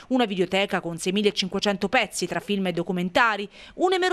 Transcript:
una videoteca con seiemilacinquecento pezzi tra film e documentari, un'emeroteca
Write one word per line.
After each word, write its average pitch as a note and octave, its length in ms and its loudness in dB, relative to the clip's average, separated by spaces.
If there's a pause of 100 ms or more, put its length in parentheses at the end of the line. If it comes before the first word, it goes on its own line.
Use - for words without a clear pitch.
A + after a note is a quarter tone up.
una B3+ 160 2
videoteca F#3+ 560 0
con E3+ 160 -6
seiemilacinquecento G3 960 0
pezzi G#3+ 360 0
tra E3+ 140 -4
film G3 280 -2
e F3 40 -2
documentari, F#3+ 760 0 (280)
un'emeroteca F#4 380 2